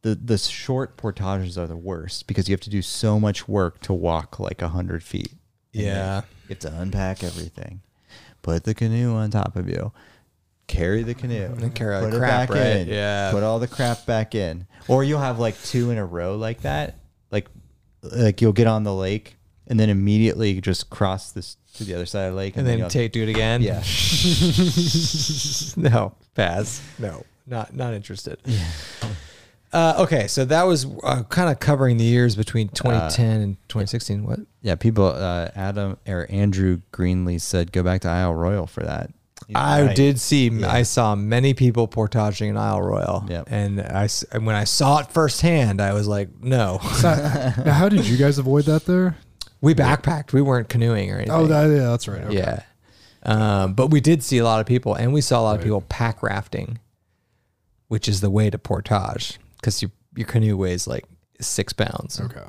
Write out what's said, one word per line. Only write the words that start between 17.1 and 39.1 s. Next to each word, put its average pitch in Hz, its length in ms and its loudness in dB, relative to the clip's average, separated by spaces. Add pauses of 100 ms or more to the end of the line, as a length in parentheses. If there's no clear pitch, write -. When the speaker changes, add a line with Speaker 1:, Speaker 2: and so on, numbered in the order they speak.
Speaker 1:
Like, 104 180 -4 (540)
like, 117 380 2
you'll 113 140 6
get 113 120 4
on 110 180 2
the 101 100 -2
lake 95 420 -4 (300)
and 117 140 0
then 107 100 4
immediately 104 720 2
just - 300 -2
cross 95 420 -4
this - 240 -12 (180)
to 110 100 -12
the 95 100 -10
other 87 120 -6
side 98 200 -6
of 92 80 -4
the - 20 -6
lake, 95 180 -6
Speaker 2:
And - 60 -6
Speaker 1:
and 87 80 0
Speaker 2:
then 120 60 2
Speaker 1:
then 113 60 0
you'll 87 100 -4
Speaker 2:
take, 117 220 -2
do 113 120 -2
it 110 40 -2
again? 110 340 0
Speaker 1:
Yeah. - 200 -2
Speaker 2:
<laughs> 160 1900 0
No, 113 380 2 (200)
pass. 95 460 -2 (180)
No, 92 260 -10 (220)
not, 120 280 -10
not 123 200 -6
interested. 104 500 -12
Speaker 1:
Yeah. 107 200 0 (1080)
Speaker 2:
Uh, 165 260 4
okay, 131 300 2
so 135 160 0
that 156 200 2
was, 156 220 2 (160)
uh, 127 220 -2
kinda 170 320 0
covering 135 400 2
the 113 80 4
years 120 320 4
between 110 320 -2
Speaker 1:
Uh, - 80 -10
Speaker 2:
twenty 113 380 0
ten 110 260 2
and 98 160 -2 (120)
twenty 101 200 -2
sixteen. 104 360 -4
What? 110 140 -4 (240)
Speaker 1:
Yeah, 92 140 0
people, 107 300 4
uh, 87 500 -2
Adam 98 400 -4 (100)
or 90 240 -4
Andrew 95 500 2 (120)
Greenlee 90 480 0
said, 87 320 -2
"Go 90 100 0
back 90 200 0
to 90 60 -4
Isle 87 260 0
Royal 87 340 -2
for - 160 -10
that." 76 260 -6 (380)